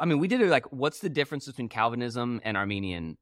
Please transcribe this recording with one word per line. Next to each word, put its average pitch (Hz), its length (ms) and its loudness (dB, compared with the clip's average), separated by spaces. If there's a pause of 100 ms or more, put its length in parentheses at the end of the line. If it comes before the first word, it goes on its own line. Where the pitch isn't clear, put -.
I 160 60 0
mean, 156 120 4
we 160 80 2
did 247 140 2
it 208 80 6
like, 139 240 4
"What's 143 280 -2
the 202 100 -2
difference 143 360 -2
between 123 220 -8
Calvinism 120 760 -2
and 107 140 -2
Armenian?" 95 640 -2